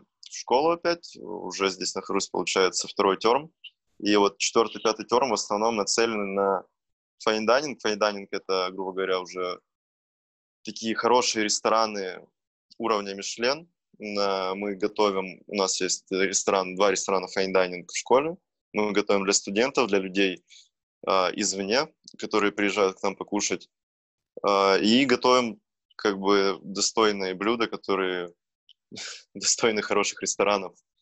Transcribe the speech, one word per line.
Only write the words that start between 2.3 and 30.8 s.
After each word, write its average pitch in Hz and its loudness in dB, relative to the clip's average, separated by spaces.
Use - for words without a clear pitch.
второй 95 2
тёрм. 135 2
И 104 2
вот 101 4
четвёртый, 107 0
пятый 107 -2
тёрм 123 2
в - 0
основном 107 -2
нацелены 107 0
на 98 0
файн-дайнинг. 113 0
Файн-дайнинг — 104 -2
это, 95 -2
грубо 95 -8
говоря, 92 -2
уже 90 -8
такие 113 -6
хорошие 117 2
рестораны 104 -2
уровня 104 -2
Мишлен. 127 -4
На-, 98 -2
мы 101 -6
готовим, 95 -2
у - -8
нас 95 0
есть - -4
ресторан, 95 0
два 98 4
ресторана 92 -2
файн-дайнинг 92 -2
в - -8
школе. 151 2
Мы 104 0
готовим 101 2
для 98 2
студентов, 120 0
для 98 2
людей, 95 -2
а, 92 2
извне, 98 -2
которые 101 0
приезжают 98 0
к - -6
нам 98 -2
покушать. 98 -4
А, 98 4
и 117 4
готовим, 127 2
как 101 0
бы, 98 4
достойные 98 0
блюда, 110 0
которые 92 -4
<laughs> - -16
достойны 107 0
хороших 101 -2
ресторанов 98 0